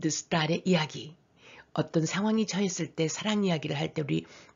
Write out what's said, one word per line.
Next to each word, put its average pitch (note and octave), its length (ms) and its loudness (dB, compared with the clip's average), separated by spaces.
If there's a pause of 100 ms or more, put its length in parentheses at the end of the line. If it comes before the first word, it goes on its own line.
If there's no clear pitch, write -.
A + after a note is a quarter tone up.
드 D#3+ 80 0
스탈의 D#3 560 0
이야기. D#3 540 0 (560)
어떤 D#3+ 320 0
상황이 G#3+ 400 2
처했을 F3+ 480 -2
때 D#3+ 140 2
사랑 G#3 360 0
이야기를 D3+ 340 0
할 D#3+ 140 -2
때 D#3+ 100 -2
우리 D3+ 220 0 (320)